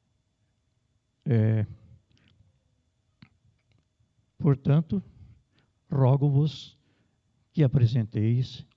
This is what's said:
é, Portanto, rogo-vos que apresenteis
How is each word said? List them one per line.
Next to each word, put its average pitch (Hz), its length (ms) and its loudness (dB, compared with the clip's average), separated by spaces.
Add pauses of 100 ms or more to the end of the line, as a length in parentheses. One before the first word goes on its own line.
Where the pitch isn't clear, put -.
(1200)
é, 110 420 0 (2750)
Portanto, 156 640 0 (920)
rogo-vos 139 840 0 (720)
que 160 120 0
apresenteis 120 1000 0 (120)